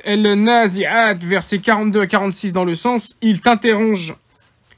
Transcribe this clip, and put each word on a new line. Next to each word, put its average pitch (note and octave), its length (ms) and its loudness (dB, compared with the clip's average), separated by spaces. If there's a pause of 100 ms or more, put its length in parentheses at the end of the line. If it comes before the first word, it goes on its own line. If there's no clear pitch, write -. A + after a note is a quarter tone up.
Al-Nazi'at, G#3 1080 2
versets F3+ 440 -2
quarante-deux G#3+ 400 0
à G3 80 0
quarante-six, G3 460 -4
dans F#3 100 0
le F3 120 -2
sens, A#3+ 460 -4
ils G#3+ 200 2
t'interrogent, G#3+ 720 0 (640)